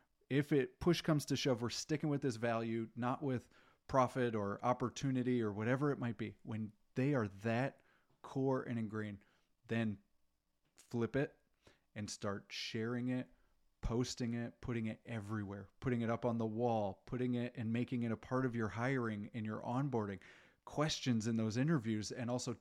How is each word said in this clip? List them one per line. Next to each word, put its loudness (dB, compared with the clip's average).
if 2
it 4
push 4
comes 2
to 0
shove, 2
we're 0
sticking -2
with 0
this 0
value, 0
not -2
with -2
profit 4
or 0
opportunity 2
or 2
whatever 2
it 0
might -2
be. -6
When -4
they 4
are 2
that 0
core 0
and -2
ingrained, -4
then 0
flip 0
it 0
and -4
start -4
sharing -4
it, -2
posting -2
it, -6
putting -2
it -6
everywhere, -6
putting 0
it 0
up 0
on 2
the 0
wall, 0
putting -2
it -2
and -2
making 0
it 0
a 0
part 0
of 0
your 0
hiring -2
and -4
your -4
onboarding, 0
questions 0
in 2
those 0
interviews, 2
and -4
also -2